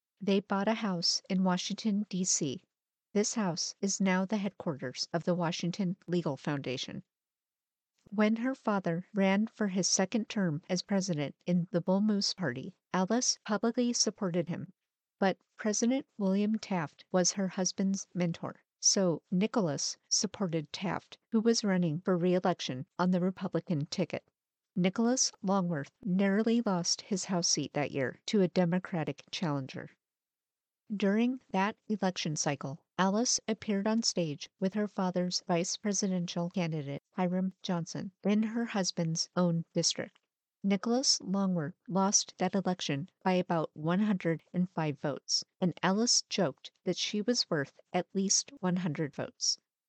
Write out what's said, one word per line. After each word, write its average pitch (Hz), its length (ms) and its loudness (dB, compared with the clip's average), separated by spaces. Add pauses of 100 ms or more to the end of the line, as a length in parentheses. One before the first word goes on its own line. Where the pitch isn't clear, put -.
(200)
They 196 200 2
bought 202 280 -2
a 220 60 2
house 202 560 -2
in 190 140 2
Washington, 196 680 0
D 185 160 -2
C. - 380 -2 (500)
This 208 220 2
house 185 440 -2
is 202 220 -2
now 190 240 4
the 214 120 -2
headquarters 151 760 -4
of 170 100 0
the 175 120 2
Washington 175 640 -2 (100)
Legal 165 280 0
Foundation. 135 680 -4 (1120)
When 214 200 6
her 240 180 -2
father 185 580 -2
ran 196 360 4
for 214 220 -2
his 185 180 0
second 202 420 0
term 175 400 0
as 180 140 0
president 185 500 -2 (140)
in 180 240 2
the 170 100 2
Bull 185 180 2
Moose 208 360 0
Party, 135 400 -4 (180)
Alice 190 500 0
publicly 240 480 0
supported 180 580 0
him. - 220 -8 (480)
But 190 200 2 (180)
President 233 480 0 (140)
William 208 400 2
Taft - 520 -4
was 185 200 4
her 196 160 -2
husband's 190 680 -2
mentor, 170 480 -4 (180)
so 180 520 2
Nicholas 185 680 0 (120)
supported 165 640 -2
Taft, - 460 -6 (140)
who 226 100 4
was 233 220 2
running 175 380 2
for 190 140 2
re-election 175 720 0 (140)
on 180 100 2
the 185 100 2
Republican 175 680 -2
ticket. - 360 -4 (520)
Nicholas 226 560 2 (100)
Longworth 175 500 0 (140)
narrowly 196 560 2
lost 180 400 -2
his - 240 -4
House 175 220 0
seat - 260 -2
that 143 160 -2
year 131 380 -4
to 208 160 2
a 180 40 4
Democratic 170 840 0
challenger. 143 580 -6 (1080)
During 220 440 2 (100)
that 196 280 0 (100)
election 185 480 -2
cycle, 143 420 -4 (220)
Alice 196 480 2
appeared 208 400 -2
on 226 160 0
stage 160 560 -2
with 190 160 -2
her 214 120 0
father's 180 600 -2
vice 175 300 0
presidential 185 720 -2
candidate, 156 500 -4 (120)
Hiram 185 400 0 (100)
Johnson, 170 480 -4 (120)
in 208 200 4
her 226 220 -2
husband's 180 720 -2
own 170 380 2
district. - 460 -2 (420)
Nicholas 233 600 2
Longworth 185 500 0 (140)
lost 196 500 2
that 185 160 0
election 180 560 -2 (140)
by 190 100 2
about 175 400 0
one 165 280 0
hundred 185 420 0 (100)
and 180 160 0
five 151 300 -2
votes, - 440 -2 (160)
and 180 220 2
Alice 202 480 2
joked - 400 -2 (140)
that 180 140 -2
she - 240 -2
was 240 280 -2
worth 147 300 -2 (120)
at 180 220 -2
least 196 460 0
one 180 160 2
hundred 160 400 -2
votes, - 420 -4 (320)